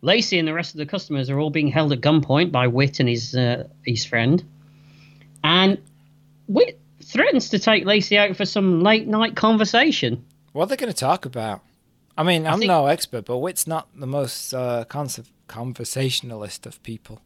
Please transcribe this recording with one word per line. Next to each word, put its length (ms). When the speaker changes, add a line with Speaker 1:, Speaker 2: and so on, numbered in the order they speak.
Speaker 1:
Lacey 360
and 80
the 80
rest 200
of 40
the 80
customers 440
are 80
all 120
being 180
held 240
at 80
gunpoint 520
by 140
Whit 340
and 80
his, 260
uh, 320
his 200
friend. 400
And 360
Whit 300
threatens 480
to 80
take 280
Lacey 320
out 180
for 80
some 380
late 260
night 280
conversation. 880
Speaker 2:
What 120
are 40
they 80
gonna 160
talk 320
about? 380
I 60
mean, 240
Speaker 1:
I 60
Speaker 2:
I'm 60
Speaker 1:
think 100
Speaker 2:
no 180
expert, 380
but 140
Whit's 280
not 220
the 80
most, 480
uh, 340
conserv-, 420
conversationalist 1160
of 160
people. 440